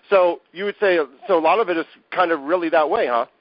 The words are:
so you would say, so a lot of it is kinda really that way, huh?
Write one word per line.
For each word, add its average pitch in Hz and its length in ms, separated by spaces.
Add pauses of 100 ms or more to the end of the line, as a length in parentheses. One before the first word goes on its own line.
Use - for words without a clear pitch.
(100)
so 180 300 (120)
you 175 120
would 202 140
say, 185 200 (280)
so 185 120
a - 20
lot 165 180
of 175 120
it 170 80
is 156 80 (240)
kinda 170 260
really 165 340
that 156 200
way, 185 160
huh? 120 200 (140)